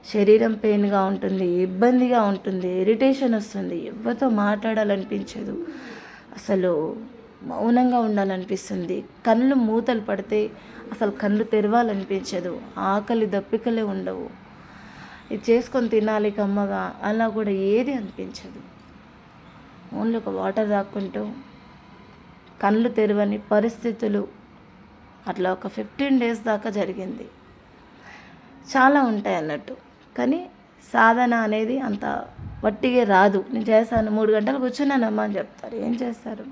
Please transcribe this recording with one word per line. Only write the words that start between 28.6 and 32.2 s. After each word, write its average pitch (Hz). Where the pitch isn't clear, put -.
చాలా 269
ఉంటాయి 214
అన్నట్టు. 156
కానీ 294
సాధన 233
అనేది 220
అంత 220